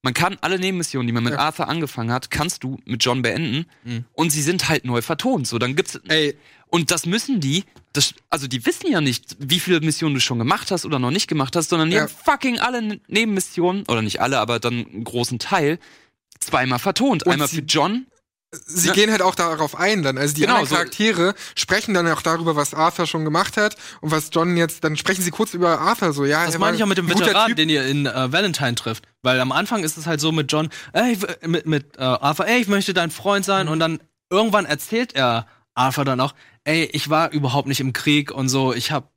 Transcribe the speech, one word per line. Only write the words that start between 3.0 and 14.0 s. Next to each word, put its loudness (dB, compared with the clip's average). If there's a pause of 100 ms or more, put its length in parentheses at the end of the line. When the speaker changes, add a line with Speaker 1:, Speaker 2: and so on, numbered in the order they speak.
Speaker 1:
John 0
beenden. -2 (180)
Speaker 3:
Mhm. -8
Speaker 1:
Und 0
sie 0
sind 0
halt 0
neu 0
vertont. -2
So, -2
dann 0
gibt's -4 (140)
Speaker 2:
Ey. 2 (320)
Speaker 1:
und 0
das -2
müssen 0
die, 0 (300)
das, 0 (160)
also -2
die -4
wissen -2
ja 4
nicht, -2
wie -2
viele 2
Missionen 0
du 0
schon 0
gemacht 0
hast -2
oder -2
noch 0
nicht -2
gemacht -2
hast, 0
sondern 2
die 2
Speaker 2:
Ja. 4
Speaker 1:
haben -2
fucking 0
alle 0
N-, -6
Nebenmissionen, 0
oder 2